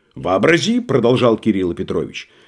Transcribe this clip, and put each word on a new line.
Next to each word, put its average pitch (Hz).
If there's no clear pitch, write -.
"Вообрази", — 143
продолжал 117
Кирилл 92
Петрович, 82